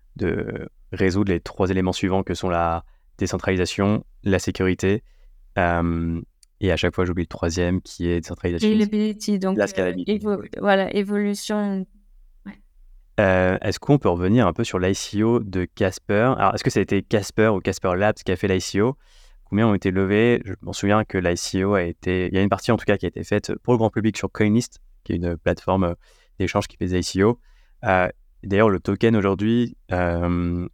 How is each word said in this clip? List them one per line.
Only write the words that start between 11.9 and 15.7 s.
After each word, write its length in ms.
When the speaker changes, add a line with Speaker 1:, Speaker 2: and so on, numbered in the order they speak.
Speaker 2:
Ouais. 140
Speaker 1:
Euh, 400
est-ce 180
qu'on 200
peut 100
revenir 400
un 40
peu 120
sur 160
l'I 160
C 260
O 160
de 260
Casper ? 720